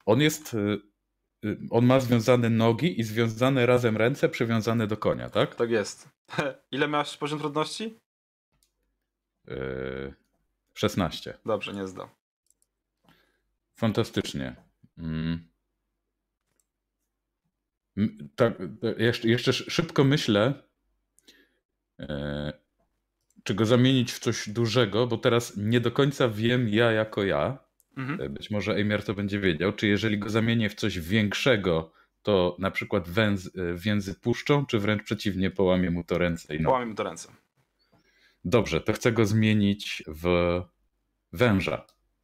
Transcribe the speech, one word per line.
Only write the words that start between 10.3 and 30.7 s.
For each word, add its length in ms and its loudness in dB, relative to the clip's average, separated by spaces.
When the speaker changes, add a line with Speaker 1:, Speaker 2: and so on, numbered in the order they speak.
Speaker 1:
szesnaście. 680 -2
Speaker 2:
Dobrze, 280 -4
nie 140 -8
zdał. 220 -14
Speaker 1:
Fantastycznie. 840 -4
Mm. 500 -6
M-, 400 -4
tak, 240 0
e, 420 -6
jeszcze, 260 2
jeszcze 220 2
sz-, 200 -4
szybko 340 2
myślę, 580 2
e, 640 -8
czy 80 -2
go 120 2
zamienić 460 4
w 60 -12
coś 300 -4
dużego, 580 0
bo 100 -2
teraz 400 0
nie 240 2
do 100 0
końca 380 2
wiem 400 0
ja 240 4
jako 320 0
ja. 340 0
Speaker 2:
Mhm. 240 -6
Speaker 1:
E, 80 -6
być 220 -12
może 240 -2
Eimir 300 0
to 100 -4
będzie 260 -2
wiedział, 320 2
czy 140 -2
jeżeli 320 2
go 120 -4
zamienię 400 2